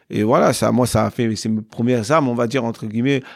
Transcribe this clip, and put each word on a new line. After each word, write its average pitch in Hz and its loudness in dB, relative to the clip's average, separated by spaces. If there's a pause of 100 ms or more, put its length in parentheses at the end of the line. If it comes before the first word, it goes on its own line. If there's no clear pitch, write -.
Et - -2
voilà, 135 4
ça, 113 0
moi, 120 2
ça 107 2
a 104 -2
fait, 113 -2
c'est 110 -6
mes 110 -2
premières 120 -2
armes, 151 2
on 120 -2
va 120 0
dire, 120 -2
entre 113 -8
guillemets, 123 -2 (120)